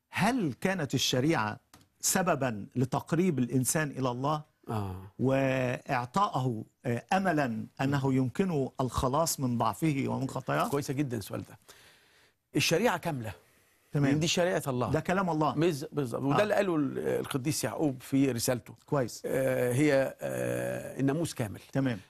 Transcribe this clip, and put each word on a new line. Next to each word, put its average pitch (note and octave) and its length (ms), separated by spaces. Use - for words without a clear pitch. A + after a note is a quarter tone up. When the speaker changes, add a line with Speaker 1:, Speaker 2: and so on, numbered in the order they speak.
Speaker 1:
هل G3+ 500
كانت F#3 340
الشريعة D3 680
سببا C#3 680
لتقريب C#3+ 640
الإنسان C3 520
إلى C3 200
الله؟ C#3+ 420
Speaker 2:
آه. G2+ 260
Speaker 1:
وإعطائه، C3 1500
آه، A#2+ 260
أملا D3+ 540
أنه C3+ 340
يمكنه C3 680
الخلاص C#3 600
من B2 180
ضعفه B2+ 480
ومن A#2+ 220
خطاياه؟ D3 400
Speaker 2:
كويسة D3 260
جدا B2+ 220
السؤال G#2+ 260
ده. - 160
الشريعة F3 420
كاملة. B2 340
Speaker 1:
تمام. C#3+ 260
Speaker 2:
دي D#3+ 80
شريعة F3+ 420
الله. B2 220
Speaker 1:
ده D3+ 100
كلام F3+ 300
الله. D#3 240
Speaker 2:
بز-، D3+ 380
بالظبط. B2+ 300
وده C#3 180
Speaker 1:
آه. - 20
Speaker 2:
اللي G#3 120
قاله F#3+ 220
ال-، C3 220
القديس B2+ 680
يعقوب B2+ 380
في C3+ 280
رسالته. A#2 440
Speaker 1:
كويس. C3+ 400
Speaker 2:
آه، B2+ 460
هي، C#3 480
آه، B2+ 800
الناموس D3 340
كامل. G#2 260
Speaker 1:
تمام. C3 260